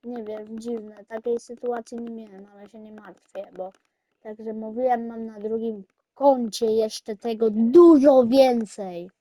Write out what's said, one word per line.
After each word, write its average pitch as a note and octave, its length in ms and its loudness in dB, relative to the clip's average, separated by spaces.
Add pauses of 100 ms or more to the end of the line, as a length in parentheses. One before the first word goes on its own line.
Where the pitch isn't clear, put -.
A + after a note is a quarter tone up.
Nie A#3+ 200 -14
wiem, G#3+ 360 -14
dziwne. G#3+ 460 -12
Takiej A#3 340 -6
sytuacji A#3+ 580 -10
nie A#3 120 -12
miałem, G#3+ 360 -18
ale G3+ 240 -20
się A3+ 100 -20
nie G#3+ 120 -20
martwię, G3+ 640 -18
bo F#3 180 -14 (500)
tak, G#3+ 220 -16
że A3 100 -10
mówiłem, A#3 540 -4
mam A3+ 180 -12
na A3 140 -16
drugim A3 440 -6 (320)
koncie B3 500 0
jeszcze A3 500 -4
tego A3+ 340 -2
dużo C4 760 6
więcej. A3 960 0